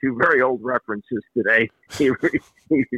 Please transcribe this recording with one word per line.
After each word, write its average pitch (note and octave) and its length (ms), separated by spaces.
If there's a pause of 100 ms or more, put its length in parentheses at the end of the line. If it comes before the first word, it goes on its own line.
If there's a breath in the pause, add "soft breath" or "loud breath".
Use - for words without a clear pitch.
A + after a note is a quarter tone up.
two C3 180
very D#3+ 220
old C3 200
references A2+ 600 (140)
today. A2+ 400
<laughs> - 220
He, C#3 120
re-, D#3 300 (280)
he D#3 160 (140)